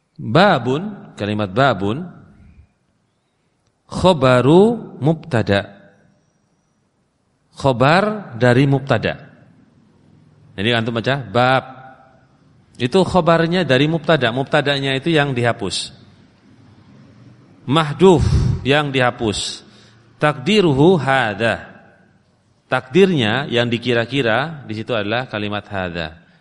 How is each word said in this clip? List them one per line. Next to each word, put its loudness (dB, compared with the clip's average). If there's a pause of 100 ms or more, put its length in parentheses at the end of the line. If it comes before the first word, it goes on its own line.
(140)
Babun, -2
kalimat -4
babun, -2 (1800)
khobaru 4
mubtada. -2 (1800)
Khobar 0
dari 4
mubtada. -2 (1200)
Jadi -4
antum -2
baca -2
bab. 2 (1120)
Itu 0
khobarnya 2
dari 4
mubtada. 0
Mubtadanya -2
itu -4
yang 2
dihapus. -4 (1800)
Mahduf 2 (400)
yang 0
dihapus. -2 (560)
Takdiruhu 2
hadha. -2 (1000)
Takdirnya 0
yang 0
dikira-kira -2
di -10
situ -8
adalah -4
kalimat -8
hadha. -8 (200)